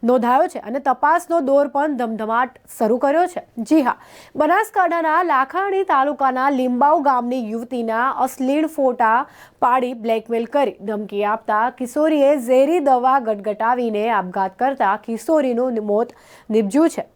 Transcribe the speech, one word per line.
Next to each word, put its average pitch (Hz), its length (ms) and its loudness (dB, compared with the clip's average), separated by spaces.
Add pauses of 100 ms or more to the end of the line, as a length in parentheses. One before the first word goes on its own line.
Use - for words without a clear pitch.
નોંધાયો 240 420 2
છે 294 120 -8
અને 233 200 -8
તપાસનો 320 600 0
દોર 277 280 2
પણ 277 280 -2
ધમધમાટ 226 520 -2 (300)
શરૂ 233 180 2
કર્યો 294 300 2
છે. - 200 -10 (120)
જી 302 220 2
હા, 247 160 -2 (400)
બનાસકાંઠાના 339 840 0
લાખાણી 349 600 0
તાલુકાના 269 680 0
લીંબાવ 262 500 2
ગામની 247 500 -2
યુવતીના 233 600 -4
અશ્લીલ 262 560 -2
ફોટા 254 600 0 (340)
પાડી 247 340 2
બ્લેકમેલ 226 500 -4
કરી 190 360 -2
ધમકી 208 440 -6
આપતા 214 460 -2
કિશોરીએ 294 680 2
ઝેરી 269 420 2
દવા 262 400 2
ગટગટાવીને 220 920 -2
આપઘાત 190 480 -4
કરતા 240 380 0
કિશોરીનું 247 760 -2 (100)
મોત 214 260 0 (420)
નીપજ્યું 220 380 2
છે. - 160 -6 (120)